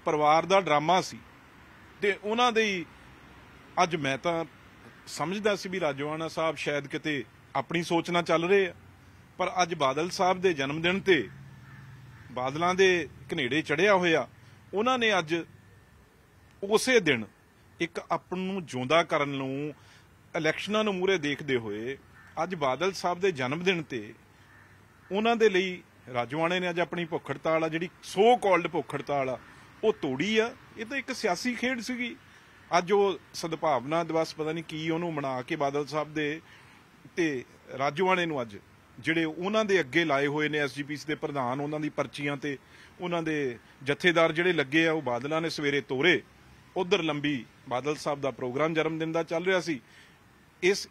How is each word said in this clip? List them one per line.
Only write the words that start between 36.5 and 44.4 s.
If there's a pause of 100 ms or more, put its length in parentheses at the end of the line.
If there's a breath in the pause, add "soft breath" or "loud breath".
ਤੇ (340)
ਰਾਜੋਆਣੇ
ਨੂੰ
ਅੱਜ (420)
ਜਿਹੜੇ
ਉਹਨਾਂ
ਦੇ
ਅੱਗੇ
ਲਾਏ
ਹੋਏ
ਨੇ
ਐਸ
ਜੀ
ਪੀ
ਸੀ
ਦੇ
ਪ੍ਰਧਾਨ,
ਉਹਨਾਂ
ਦੀ
ਪਰਚੀਆਂ
ਤੇ (440 loud breath)
ਉਹਨਾਂ
ਦੇ (240 soft breath)
ਜਥੇਦਾਰ
ਜਿਹੜੇ